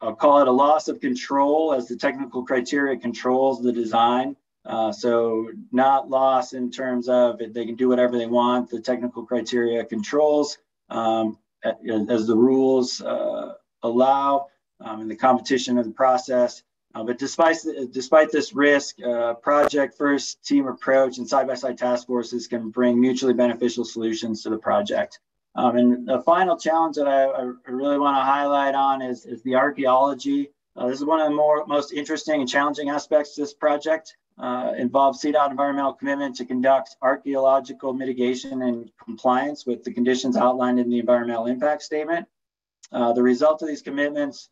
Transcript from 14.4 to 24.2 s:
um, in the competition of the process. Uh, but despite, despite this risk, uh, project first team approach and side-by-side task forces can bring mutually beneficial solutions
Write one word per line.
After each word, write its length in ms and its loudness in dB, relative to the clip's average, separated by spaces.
um, 220 -12
in 80 -10
the 80 -10
competition 600 2
of 60 2
the 80 -6
process. 720 0
Uh, 80 -8
but 140 -4
despite, 400 2
despite 400 4
this 220 -2
risk, 480 2
uh, 320 -2
project 640 0
first 480 -2
team 220 2
approach 500 0
and 100 -8
side-by-side 500 -2
task 300 -2
forces 400 -4
can 220 -6
bring 320 2
mutually 320 2
beneficial 500 0
solutions 600 -6